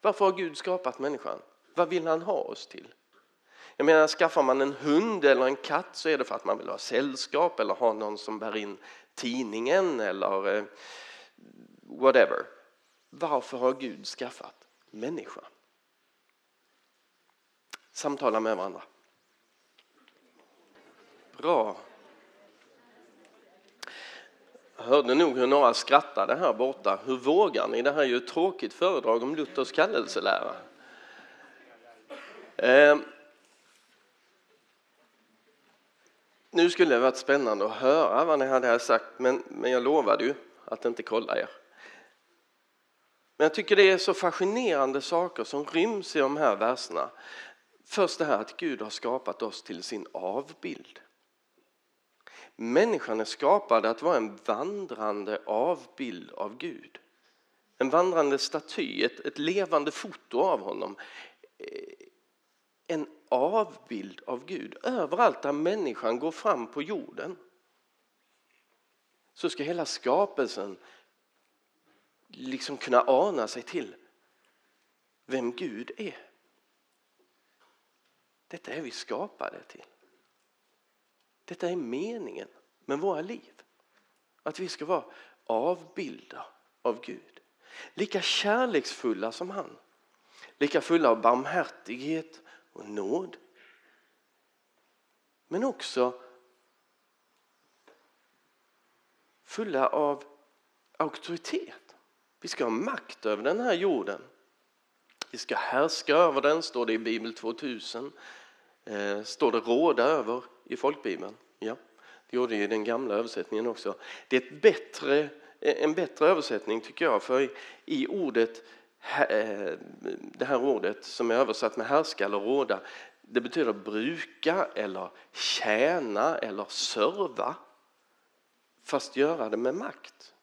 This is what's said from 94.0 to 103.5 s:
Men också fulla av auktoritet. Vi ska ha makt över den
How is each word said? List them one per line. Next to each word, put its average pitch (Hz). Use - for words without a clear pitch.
Men 196
också 127
fulla 170
av 143
auktoritet. -
Vi -
ska -
ha 117
makt -
över 107
den 170